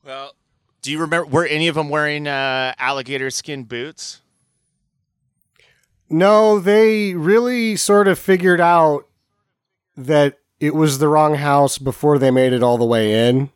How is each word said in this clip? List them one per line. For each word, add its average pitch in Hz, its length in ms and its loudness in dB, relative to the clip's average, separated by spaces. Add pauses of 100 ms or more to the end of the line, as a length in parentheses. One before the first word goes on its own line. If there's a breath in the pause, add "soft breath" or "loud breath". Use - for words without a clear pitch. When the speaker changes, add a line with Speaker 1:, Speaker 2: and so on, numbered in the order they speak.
Speaker 1:
Well, 135 300 -18 (460)
do 139 100 -10
you 156 80 -6
remember, 165 280 -4
were 156 180 0
any 151 200 -2
of 160 80 -2
them 156 140 -4
wearing, 147 400 -4
uh, 131 500 -4
alligator 135 500 -6
skin 135 360 -10
boots? 123 560 -14 (1900)
Speaker 2:
No, 208 520 4
they 208 540 2
really 226 600 0
sort 202 320 2
of 185 100 2
figured 180 440 0
out 165 480 2 (880)
that 143 420 0 (220)
it 151 160 -2
was 147 240 0
the 151 80 2
wrong 151 260 2
house 143 420 0
before 139 440 0
they 131 100 4
made 127 220 2
it 123 100 0
all 120 160 2
the 120 60 0
way 113 440 2
in. 135 280 0